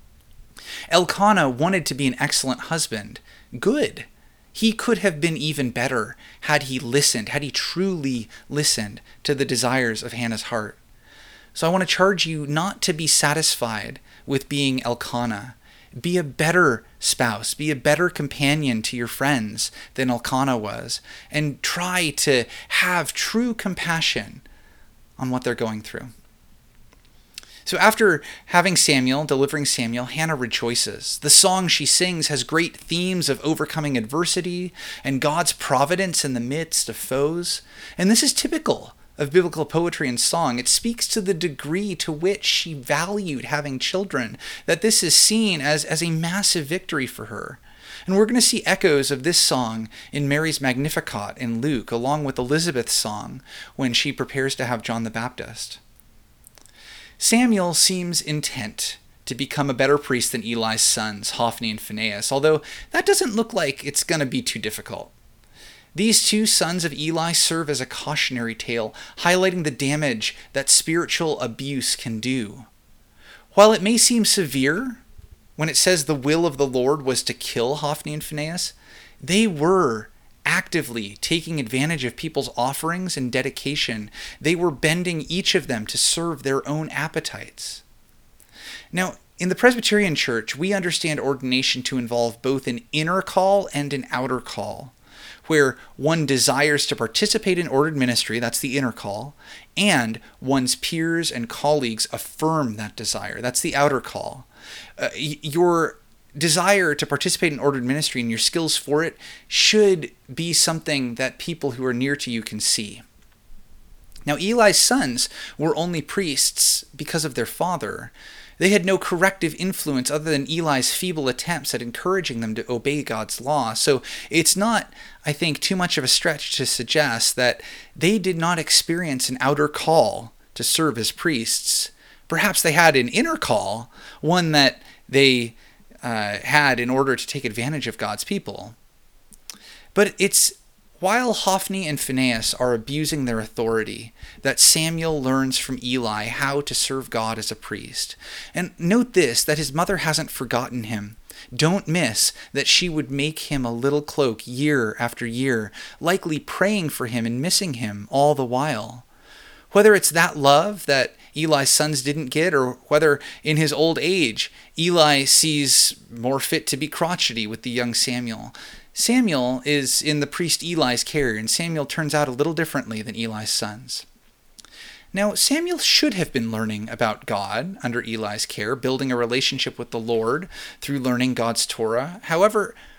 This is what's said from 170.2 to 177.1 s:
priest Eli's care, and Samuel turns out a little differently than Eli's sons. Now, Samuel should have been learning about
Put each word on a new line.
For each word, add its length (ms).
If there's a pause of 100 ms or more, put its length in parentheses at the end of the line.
priest 340
Eli's 420
care, 320
and 140
Samuel 380
turns 260
out 140
a 40
little 220
differently 480
than 140
Eli's 340
sons. 560 (1080)
Now, 220
Samuel 460
should 340
have 180
been 200
learning 400
about 340